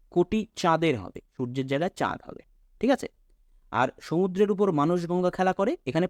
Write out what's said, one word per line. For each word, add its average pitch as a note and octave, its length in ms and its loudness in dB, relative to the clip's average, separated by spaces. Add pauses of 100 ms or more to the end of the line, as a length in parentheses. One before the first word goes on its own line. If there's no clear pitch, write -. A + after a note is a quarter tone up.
কোটি G3 460 0
চাঁদের D#3+ 440 2
হবে, - 200 -14 (180)
সূর্যের C3 300 -4
জায়গায় D3 280 -2
চাঁদ G2 320 -2
হবে। - 120 -16 (400)
ঠিক B3+ 100 2
আছে, - 180 0 (640)
আর B2 160 2 (140)
সমুদ্রের F#3+ 500 0
উপর G3 200 0
মানসগঙ্গা F3 600 0
খেলা F#3 220 0
করে, A#3 320 -2
এখানে D#3+ 240 0